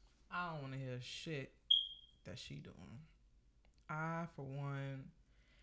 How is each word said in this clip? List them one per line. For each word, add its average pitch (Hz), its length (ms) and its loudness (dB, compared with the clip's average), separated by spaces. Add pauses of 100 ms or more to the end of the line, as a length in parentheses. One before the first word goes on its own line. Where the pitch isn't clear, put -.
(300)
I 175 220 0
don't 151 100 -2
wanna 135 140 -4
hear 127 260 -2
shit 135 500 -4 (720)
that - 140 -8
she - 160 -8
doing. - 220 -8 (1120)
I, 165 340 2 (100)
for 143 80 -4
one, 139 640 -2 (580)